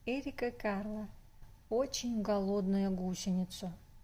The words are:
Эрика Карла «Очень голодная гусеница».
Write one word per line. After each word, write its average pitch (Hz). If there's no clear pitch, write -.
Эрика 262
Карла 214
«Очень 240
голодная 196
гусеница». 185